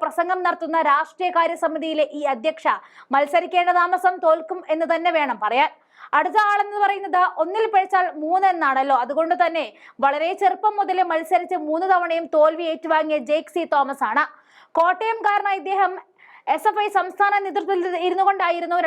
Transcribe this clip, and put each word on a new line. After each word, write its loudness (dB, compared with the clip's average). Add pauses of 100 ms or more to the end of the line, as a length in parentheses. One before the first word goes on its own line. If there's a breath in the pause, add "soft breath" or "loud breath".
പ്രസംഗം -2
നടത്തുന്ന -2 (100)
രാഷ്ട്രീയ 0
കാര്യ 2
സമിതിയിലെ -2 (140)
ഈ -6 (100)
അധ്യക്ഷ -4 (480 loud breath)
മത്സരിക്കേണ്ട 2
താമസം 2
തോൽക്കും 0 (140)
എന്ന് -2
തന്നെ 0
വേണം -2
പറയാൻ. 2 (480 loud breath)
അടുത്ത 2 (120)
ആളെന്ന് 0
പറയുന്നത് 0 (220)
ഒന്നിൽ -2
പിഴച്ചാൽ 2 (120)
മൂന്ന് 2
എന്നാണല്ലോ. 2
അതുകൊണ്ട് 0 (100)
തന്നെ -2 (380 loud breath)
വളരെ 2
ചെറുപ്പം 2
മുതലേ 0
മത്സരിച്ച് -2 (100)
മൂന്ന് -2
തവണയും 0
തോൽവി 4
ഏറ്റുവാങ്ങിയ 0 (120)
ജേക്സി -2 (120)
തോമസ് 0
ആണ്. 2 (540 soft breath)
കോട്ടയംകാരനായ 0
ഇദ്ദേഹം 0 (640 loud breath)
എസ് -2
എഫ് -2
ഐ -2 (100)
സംസ്ഥാന 0
നേതൃത്വത്തിൽ -2 (120)
ഇരുന്നു 0
കൊണ്ടായിരുന്നു 0 (120)